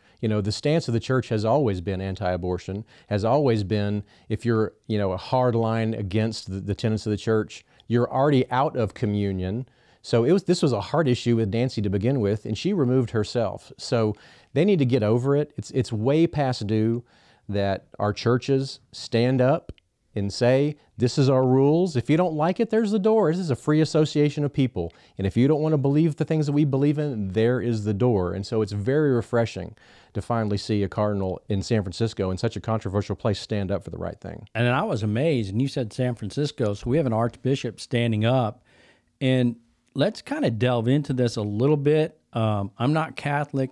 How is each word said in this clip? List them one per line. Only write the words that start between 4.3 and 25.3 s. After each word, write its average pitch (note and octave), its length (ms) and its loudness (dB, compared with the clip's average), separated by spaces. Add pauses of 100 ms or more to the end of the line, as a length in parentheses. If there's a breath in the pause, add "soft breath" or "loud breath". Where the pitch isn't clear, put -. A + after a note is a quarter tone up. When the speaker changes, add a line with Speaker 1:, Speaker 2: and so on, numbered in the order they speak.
Speaker 1:
you're, A2 300 0 (140)
you G#2+ 100 0
know, G2 140 0
a F#2 40 -4
hard B2+ 380 0
line A2+ 400 0
against G#2+ 560 -4
the, F#2+ 100 -6
the G2 140 -4
tenets A2 320 -2
of G#2+ 40 -2
the G#2 60 0
church, - 480 -2 (220 soft breath)
you're A#2+ 260 0
already C3+ 380 2
out C#3 260 0
of A2 180 -2
communion. G2+ 720 -2 (360 soft breath)
So A#2 220 2
it D3 80 4
was, F#3+ 120 2
this F3 160 0
was C#3 120 2
a G#2 80 0
hard D3+ 280 -2
issue A#2+ 280 2
with G#2+ 180 0
Nancy A#2+ 260 -2
to G#2 80 0
begin A2 320 0
with, G#2 240 0
and A2 140 -6
she F#3 140 -2
removed B2+ 380 2
herself. G#2+ 680 -4
So A2 380 0 (380 loud breath)
they D3 100 2
need G3 160 4
to C#3 40 4
get A#2+ 200 2
over B2 320 2
it. D3 200 -2
It's, - 140 -10
it's B2 220 -2
way C#3 340 2
past C3 400 -2
due A2 380 0 (440 soft breath)
that G2 380 -2 (120)
our G#2 140 0
churches C3+ 680 0 (120)
stand B2 480 0
up C3+ 320 0 (420)
and G2+ 180 -4
say, C3+ 440 2 (200 soft breath)
"This A#2+ 200 0
is C3+ 120 4
our C3 180 4
rules. C#3+ 480 4
If B2+ 160 0
you D#3 60 4
don't E3+ 180 2
like D#3+ 240 0
it, A3+ 120 0
there's A3 200 2
the G#3+ 80 0
door. G#3+ 320 4
This F3 80 0
is F3 120 -2
a B2 60 2
free D3+ 240 2
association D3+ 640 2
of C#3+ 100 -2
people. F#2 400 -2 (240 soft breath)
And F#2+ 120 0
if - 80 -2